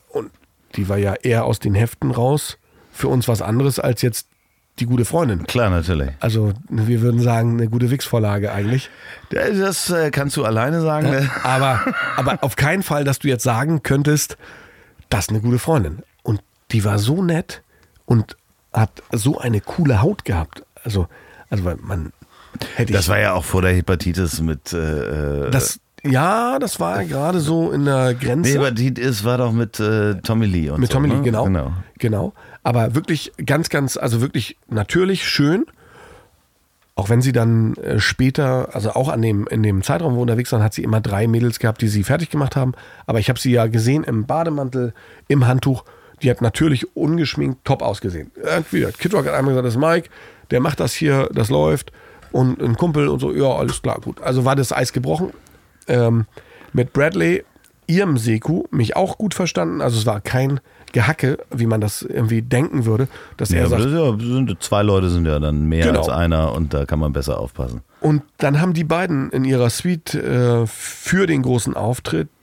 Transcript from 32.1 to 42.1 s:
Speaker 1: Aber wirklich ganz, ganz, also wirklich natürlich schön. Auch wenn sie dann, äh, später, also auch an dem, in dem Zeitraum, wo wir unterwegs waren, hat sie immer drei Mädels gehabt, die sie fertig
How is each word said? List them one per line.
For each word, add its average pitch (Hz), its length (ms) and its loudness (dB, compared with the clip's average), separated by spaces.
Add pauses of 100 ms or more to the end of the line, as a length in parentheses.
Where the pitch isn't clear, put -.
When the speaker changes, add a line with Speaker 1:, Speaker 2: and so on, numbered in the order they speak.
Speaker 1:
Aber 120 320 2
wirklich 160 360 -4 (120)
ganz, 143 240 0
ganz, 139 280 -2
also 117 240 0
wirklich 131 360 -4 (120)
natürlich 180 600 0
schön. 170 380 2 (1300)
Auch 95 140 -2
wenn 120 100 4
sie 131 120 2
dann, 113 420 2
äh, - 260 -2
später, 131 760 0
also 107 180 -2
auch 131 180 0
an 123 100 -2
dem, 110 280 0
in 113 140 0
dem 98 200 2
Zeitraum, 156 320 0
wo - 40 0
wir 123 40 0
unterwegs 120 300 0
waren, 113 100 2
hat 107 100 2
sie - 100 -6
immer 110 200 2
drei 101 240 0
Mädels 113 320 2
gehabt, 113 240 -2
die 110 60 2
sie 104 160 0
fertig 151 260 -2